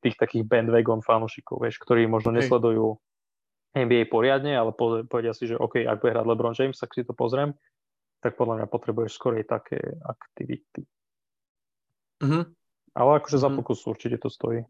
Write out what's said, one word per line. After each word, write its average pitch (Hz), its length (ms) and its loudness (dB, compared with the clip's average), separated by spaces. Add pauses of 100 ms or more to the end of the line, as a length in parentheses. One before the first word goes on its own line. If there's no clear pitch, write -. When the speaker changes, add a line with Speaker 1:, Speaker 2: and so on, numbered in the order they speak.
Speaker 1:
tých 117 160 0
takých 113 320 -2
bandwagon 113 560 2
fanúšikov, - 560 -2
vieš, 113 240 -4
ktorí 117 240 4
možno 113 240 2
Speaker 2:
Hej. 120 160 2
Speaker 1:
nesledujú 113 480 2 (800)
N 131 80 2
B 120 160 4
A 110 80 0
poriadne, 135 480 2
ale 113 160 0
po-, 113 320 -2
povedia 117 320 -4
si, - 80 -8
že 117 160 -4
OK, 117 240 -2
ak 110 160 -2
bude 113 160 2
hrať 113 80 0
LeBron 117 320 0
James, 131 240 -2
tak - 160 -10
si 123 80 -4
to - 80 -10
pozriem, 131 400 -2 (720)
tak 120 80 0
podľa 113 320 -2
mňa - 80 -8
potrebuješ 113 480 -4
skorej 113 240 -2
také - 320 -6 (320)
aktivity. - 800 -12 (1400)
Speaker 2:
Mhm. 165 320 0 (420)
Speaker 1:
Ale 143 240 6
akože 143 160 0
za 131 80 2
Speaker 2:
Mhm. 139 160 -2
Speaker 1:
pokus - 240 -4
určite 117 320 -6
to - 80 -10
stojí. 117 320 -4 (100)